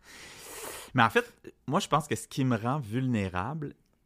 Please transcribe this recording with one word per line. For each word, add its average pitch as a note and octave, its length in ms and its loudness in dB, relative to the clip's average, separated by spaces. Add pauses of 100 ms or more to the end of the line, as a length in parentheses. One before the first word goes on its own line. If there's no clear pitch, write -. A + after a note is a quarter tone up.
(160)
<laughs> - 800 -14
Mais B2+ 100 8
en A2+ 60 8
fait, A#3+ 160 2 (420)
moi, B2+ 120 4
je - 80 -6
pense D3 200 2
que - 80 0
ce - 120 -8
qui - 180 -2
me B2 100 4
rend A#2+ 240 0
vulnérable, A#2 920 -2 (320)